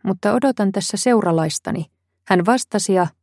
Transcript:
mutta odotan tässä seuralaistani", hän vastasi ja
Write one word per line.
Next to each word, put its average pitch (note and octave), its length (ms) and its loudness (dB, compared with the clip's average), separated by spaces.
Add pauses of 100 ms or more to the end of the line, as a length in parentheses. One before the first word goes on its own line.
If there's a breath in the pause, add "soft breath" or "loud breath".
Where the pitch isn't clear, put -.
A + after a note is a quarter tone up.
mutta F#3+ 300 -2
odotan A3+ 400 0
tässä G3+ 240 -6
seuralaistani", E3+ 920 0 (420)
hän F3+ 180 4
vastasi G#3+ 460 0
ja F3+ 140 2 (160)